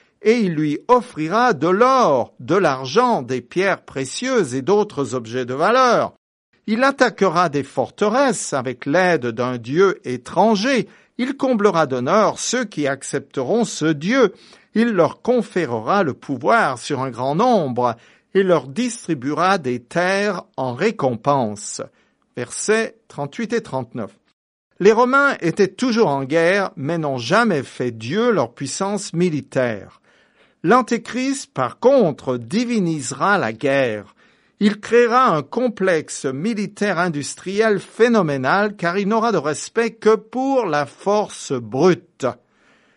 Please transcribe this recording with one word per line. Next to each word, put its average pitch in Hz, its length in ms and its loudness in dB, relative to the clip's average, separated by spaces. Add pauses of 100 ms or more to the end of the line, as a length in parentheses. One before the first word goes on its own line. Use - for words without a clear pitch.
(220)
et 233 180 2
il 185 140 0
lui 151 240 -2 (100)
offrira 226 680 0
de 147 140 -2
l'or, 196 720 2
de 127 160 -2
l'argent, 160 680 0
des 123 180 -6
pierres 175 420 -2
précieuses 160 720 -4
et 135 80 -4
d'autres 143 540 -2
objets 120 300 -6
de 127 100 -6
valeur. 214 580 2 (540)
Il 220 160 0
attaquera 190 680 2
des 139 140 -2
forteresses 208 920 -2
avec 127 320 -6
l'aide 160 400 2
d'un 123 320 -4
dieu 156 500 0
étranger. 202 800 0 (300)
Il 262 180 -4
comblera 202 500 2
d'honneur 135 540 0
ceux 247 240 -2
qui 147 240 -4
accepteront 139 800 -4
ce - 200 -4
dieu. 180 480 2 (400)
Il 226 200 2
leur 160 280 2
conférera 175 840 0
le 127 100 -2
pouvoir 147 680 0
sur 131 220 -6
un 131 100 -6
grand 131 240 -4
nombre 139 600 2 (380)
et 196 100 2
leur 156 240 2
distribuera 165 920 -2
des 123 240 -4
terres 190 640 -2 (140)
en 131 160 -4
récompense. 131 1080 -2 (540)
Versets 214 600 -2 (140)
trente-huit 151 440 -6
et 233 80 0
trente-neuf. 127 500 -8 (680)
Les 196 120 6
Romains 254 480 2
étaient 170 280 2
toujours 220 420 0
en 139 140 -2
guerre, 165 520 2
mais 151 220 -4
n'ont 139 200 -2
jamais 165 460 2
fait 123 280 -6
Dieu 151 400 -2
leur 143 220 0
puissance 196 600 -6
militaire. 127 880 -2 (600)
L'Antéchrist, 247 920 0
par 123 260 -4
contre, 185 580 2
divinisera 175 1000 -2
la 113 160 -2
guerre. 120 600 -2 (440)
Il 208 200 2
créera 240 480 4
un 156 140 2
complexe 190 840 -2
militaire 190 760 -2
industriel 185 800 -2
phénoménal, 196 960 2
car 175 220 -2
il 202 100 0
n'aura 226 240 0
de 190 60 0
respect 156 540 -2
que 220 240 2
pour 254 500 -2
la 147 200 0
force - 640 -4
brute. 135 760 0 (720)